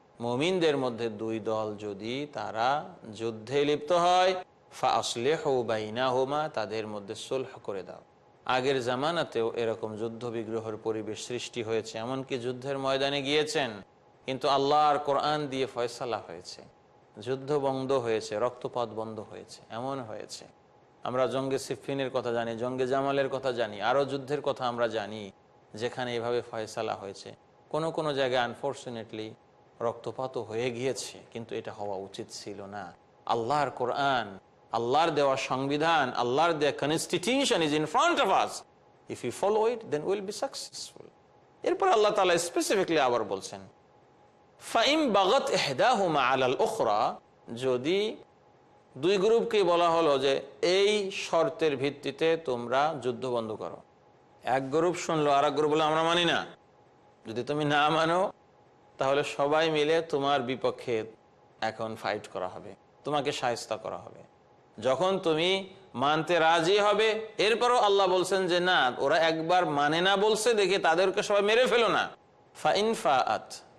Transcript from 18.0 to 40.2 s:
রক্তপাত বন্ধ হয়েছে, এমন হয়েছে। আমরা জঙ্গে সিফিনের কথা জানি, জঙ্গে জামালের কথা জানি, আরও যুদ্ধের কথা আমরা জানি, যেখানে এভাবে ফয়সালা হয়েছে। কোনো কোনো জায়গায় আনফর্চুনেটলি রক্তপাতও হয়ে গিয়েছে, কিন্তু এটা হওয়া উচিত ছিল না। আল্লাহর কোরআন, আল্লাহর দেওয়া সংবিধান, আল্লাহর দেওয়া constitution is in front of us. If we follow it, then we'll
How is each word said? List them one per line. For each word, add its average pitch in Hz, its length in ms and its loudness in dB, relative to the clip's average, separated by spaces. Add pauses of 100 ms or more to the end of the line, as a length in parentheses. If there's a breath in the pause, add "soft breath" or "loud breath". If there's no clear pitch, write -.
রক্তপাত 120 500 -4
বন্ধ 110 300 -8
হয়েছে, 95 500 -16
এমন 131 300 -8
হয়েছে। 110 460 -12 (580)
আমরা 127 240 0
জঙ্গে 135 320 -2
সিফিনের 135 500 -6
কথা 120 220 -2
জানি, 117 260 -4
জঙ্গে 127 300 -2
জামালের 139 420 0
কথা 131 220 -2
জানি, 107 300 -4
আরও 131 240 2
যুদ্ধের 139 360 -6
কথা 135 260 -4
আমরা 120 200 0
জানি, 107 440 -6 (440)
যেখানে 120 400 -4
এভাবে 120 260 -2 (100)
ফয়সালা 110 440 -6
হয়েছে। 98 400 -12 (340)
কোনো 156 220 -2
কোনো 151 220 -2
জায়গায় 131 300 2
আনফর্চুনেটলি 113 920 -8 (480)
রক্তপাতও 120 600 -6
হয়ে 113 300 -4
গিয়েছে, 120 460 -6 (140)
কিন্তু 113 240 -10
এটা 110 160 -8
হওয়া 101 260 -8
উচিত 98 320 -10
ছিল 101 320 -12
না। 98 320 -12 (320)
আল্লাহর 127 440 2
কোরআন, 123 720 0 (320)
আল্লাহর 127 380 2
দেওয়া 143 280 2
সংবিধান, 143 760 0
আল্লাহর 147 400 2
দেওয়া 143 340 0
constitution 190 720 0
is 156 200 2
in 156 160 0
front 311 220 4
of 247 120 2
us. 123 360 0 (460)
If - 160 -8
we 120 60 -2 (100)
follow 214 240 4
it, 233 140 0 (120)
then 151 160 -2
we'll 196 180 -2